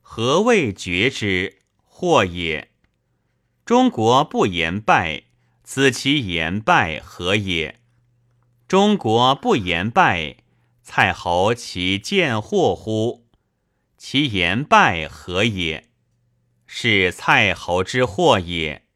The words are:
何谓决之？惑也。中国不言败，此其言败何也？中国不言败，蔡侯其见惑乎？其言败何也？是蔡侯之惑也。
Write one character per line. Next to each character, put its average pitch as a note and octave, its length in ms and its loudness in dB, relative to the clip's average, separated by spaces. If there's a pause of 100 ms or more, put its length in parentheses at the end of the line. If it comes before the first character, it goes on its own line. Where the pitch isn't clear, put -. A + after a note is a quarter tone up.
何 C3 420 -2
谓 G3+ 300 2
决 F#2 380 -2
之？ F#2+ 520 -4 (260)
惑 D3+ 360 2
也。 E2+ 460 -6 (920)
中 B3 260 4
国 B2 340 2
不 A3 220 0
言 F2 340 -2
败， G#2 440 0 (400)
此 C3+ 260 2
其 C3+ 360 -2
言 E2+ 340 -4
败 A2 400 0
何 F2+ 340 -4
也？ F#2 460 -4 (880)
中 G3+ 300 4
国 A#2+ 380 2
不 A3 220 0
言 F2+ 340 -2
败， F#2 460 0 (460)
蔡 G2+ 300 0
侯 F2+ 400 0
其 F#2+ 460 -4
见 D#3 380 -2
惑 A#2 380 -2
乎？ A2 520 -4 (680)
其 C3+ 340 -2
言 F#2+ 320 0
败 B2 460 2
何 F2+ 340 -6
也？ F2+ 460 -4 (800)
是 G2 440 0
蔡 A#2 420 0
侯 F2 300 -4
之 B2+ 200 -2
惑 B2+ 360 2
也。 E2 580 -6